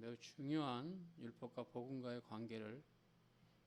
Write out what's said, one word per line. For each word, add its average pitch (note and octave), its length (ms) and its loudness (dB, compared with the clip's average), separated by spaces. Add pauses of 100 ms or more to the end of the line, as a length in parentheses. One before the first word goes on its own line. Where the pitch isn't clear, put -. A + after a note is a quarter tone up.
매우 A#2 160 -2
중요한 D3 880 2 (140)
율법과 A#2+ 420 -4
복음과의 B2 600 -2
관계를 A2+ 600 -4 (840)